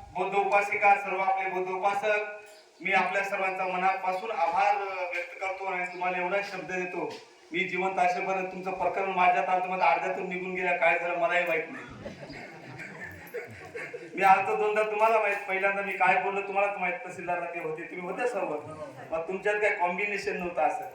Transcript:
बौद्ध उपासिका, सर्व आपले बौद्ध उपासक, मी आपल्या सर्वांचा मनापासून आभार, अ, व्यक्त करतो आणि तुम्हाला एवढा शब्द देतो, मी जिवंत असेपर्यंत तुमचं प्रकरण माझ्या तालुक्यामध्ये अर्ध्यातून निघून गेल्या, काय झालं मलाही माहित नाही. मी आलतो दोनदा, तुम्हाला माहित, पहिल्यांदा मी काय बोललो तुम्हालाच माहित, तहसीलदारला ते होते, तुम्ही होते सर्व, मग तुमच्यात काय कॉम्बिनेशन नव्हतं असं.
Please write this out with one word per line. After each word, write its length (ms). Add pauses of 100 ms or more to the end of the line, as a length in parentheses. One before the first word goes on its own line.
(140)
बौद्ध 220
उपासिका, 580
सर्व 240
आपले 320
बौद्ध 200
उपासक, 720 (380)
मी 120
आपल्या 320
सर्वांचा 400
मनापासून 680
आभार, 460
अ, 380
व्यक्त 260
करतो 240
आणि 220
तुम्हाला 320
एवढा 180 (140)
शब्द 220
देतो, 420 (380)
मी 60
जिवंत 400
असेपर्यंत 480
तुमचं 240
प्रकरण 400
माझ्या 360
तालुक्यामध्ये 400
अर्ध्यातून 420
निघून 260
गेल्या, 220
काय 220
झालं 200
मलाही 280
माहित 240
नाही. 140 (2250)
मी 80
आलतो 340
दोनदा, 260
तुम्हाला 360
माहित, 180 (120)
पहिल्यांदा 340
मी 100
काय 300
बोललो 180
तुम्हालाच 380
माहित, 160 (120)
तहसीलदारला 400
ते 140
होते, 220
तुम्ही 300
होते 160
सर्व, 280 (540)
मग 180
तुमच्यात 260
काय 160
कॉम्बिनेशन 680
नव्हतं 260
असं. 220 (100)